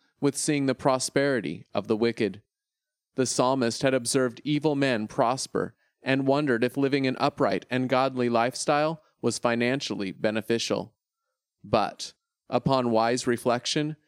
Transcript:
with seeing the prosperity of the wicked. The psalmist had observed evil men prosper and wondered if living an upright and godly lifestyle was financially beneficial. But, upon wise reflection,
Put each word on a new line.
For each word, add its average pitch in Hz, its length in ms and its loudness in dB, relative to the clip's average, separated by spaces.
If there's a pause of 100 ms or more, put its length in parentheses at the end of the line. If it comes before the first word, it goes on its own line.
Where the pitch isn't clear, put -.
(200)
with 143 180 0
seeing 143 300 0
the 131 80 0
prosperity 131 960 -2
of 98 140 -4
the 110 100 2
wicked. 107 460 0 (720)
The 131 100 2
psalmist 127 560 0
had 131 120 2
observed 127 520 0
evil 147 280 0
men 131 320 0
prosper 117 680 -2 (280)
and 135 240 0
wondered 135 380 2
if 123 140 -2
living 139 280 0
an 131 140 -2
upright 120 500 0
and 127 200 -2
godly 127 400 2
lifestyle 147 760 0 (180)
was 117 160 0
financially 117 760 -2
beneficial. 110 800 -2 (680)
But, - 520 -2 (360)
upon 123 400 0
wise 117 380 2
reflection, 127 680 -2 (100)